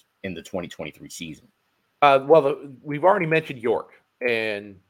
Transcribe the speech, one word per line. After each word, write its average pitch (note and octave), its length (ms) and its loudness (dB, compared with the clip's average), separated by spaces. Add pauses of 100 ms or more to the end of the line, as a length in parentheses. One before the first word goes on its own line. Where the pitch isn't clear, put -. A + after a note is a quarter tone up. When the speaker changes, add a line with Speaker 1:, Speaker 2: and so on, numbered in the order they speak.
(220)
Speaker 1:
in F#2+ 120 -10
the E2 80 -14
twenty F2 260 -10
twenty-three D2 420 -16
season? D#2+ 380 -16 (520)
Speaker 2:
Uh, C#3 260 6
well, D#3 140 8
the, C#3 400 -4
we've D3 240 -6
already F#3+ 220 2
mentioned D#3+ 320 -2
York, A2 320 -2 (300)
and, G#2+ 560 -4 (140)